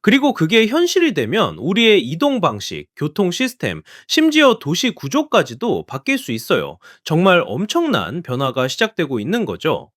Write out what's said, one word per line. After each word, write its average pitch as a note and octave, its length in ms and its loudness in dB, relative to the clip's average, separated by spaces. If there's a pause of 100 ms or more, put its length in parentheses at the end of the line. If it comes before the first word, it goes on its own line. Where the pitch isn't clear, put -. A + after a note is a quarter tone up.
그리고 C4 320 4
그게 A3 340 2
현실이 E4+ 460 2
되면 C3 440 0
우리의 G3 440 4
이동 F#3 400 -2
방식, G2+ 460 -4 (100)
교통 E3+ 340 -2
시스템, C3 520 -4 (240)
심지어 D4+ 520 4
도시 F3 300 -2
구조까지도 C#3+ 960 -2
바뀔 B3+ 320 -4
수 B2+ 160 -6
있어요. F2+ 440 -8 (280)
정말 F3 400 4
엄청난 F3 760 -2
변화가 B2+ 460 -4
시작되고 C#3 540 -2
있는 G3 240 -2
거죠. F#2+ 520 -4